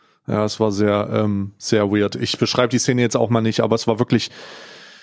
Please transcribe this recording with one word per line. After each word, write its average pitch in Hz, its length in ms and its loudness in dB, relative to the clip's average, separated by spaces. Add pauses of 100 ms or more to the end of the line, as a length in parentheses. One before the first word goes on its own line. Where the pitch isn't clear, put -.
(280)
Ja, 107 180 -2
es - 140 -4
war 110 120 2
sehr, 104 400 0
ähm, 101 460 -2
sehr 104 340 0
weird. 101 240 2
Ich - 220 -6
beschreib 123 320 0
die 123 100 2
Szene 123 220 0
jetzt 120 140 2
auch 117 140 2
mal 113 120 2
nicht, 110 180 -2
aber 110 160 2
es - 120 -4
war 110 120 2
wirklich, 120 320 0 (720)